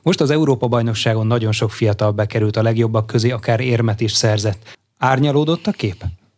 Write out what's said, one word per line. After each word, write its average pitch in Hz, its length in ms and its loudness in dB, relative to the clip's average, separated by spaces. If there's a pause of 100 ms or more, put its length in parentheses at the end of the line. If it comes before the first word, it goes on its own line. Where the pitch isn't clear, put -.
Most 165 200 0
az 139 80 2
Európa-bajnokságon 117 1000 0
nagyon 113 240 0
sok 107 200 -2
fiatal 107 400 0
bekerült 107 440 0
a 113 60 0
legjobbak 113 460 0
közé, 117 220 0
akár 117 300 -2
érmet 117 420 0
is 107 100 0
szerzett. 107 680 -2 (200)
Árnyalódott 143 720 0
a 208 40 0
kép? 98 320 -6 (340)